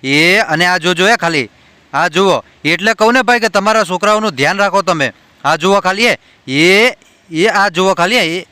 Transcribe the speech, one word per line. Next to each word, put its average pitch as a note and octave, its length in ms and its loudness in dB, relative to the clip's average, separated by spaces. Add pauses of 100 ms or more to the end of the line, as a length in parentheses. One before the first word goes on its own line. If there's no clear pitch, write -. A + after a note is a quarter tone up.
એ C3+ 140 0 (220)
અને E3+ 280 -2
આ F3+ 100 0
જો, F3 160 -2
જો F3+ 140 0
એ A#3 80 2
ખાલી, E3 300 -2 (480)
આ C#3+ 160 0
જુઓ. F3+ 260 2 (300)
એટલે F3 280 -2
કહું A3 200 2
ને B3+ 100 2
ભાઈ A#3 220 0
કે A3 40 0
તમારા G#3 420 0
છોકરાઓનું G#3 440 0
ધ્યાન E3 280 0
રાખો G3 180 0
તમે. D#3+ 320 -2 (300)
આ D3 120 0
જુઓ F#3+ 260 0
ખાલી G3+ 280 0
એ, F3 80 -2 (300)
એ, F3+ 480 2 (340)
એ E3+ 180 -2
આ G3+ 220 0
જુઓ F#3 260 0
ખાલી F#3 380 0
એ F3+ 180 -8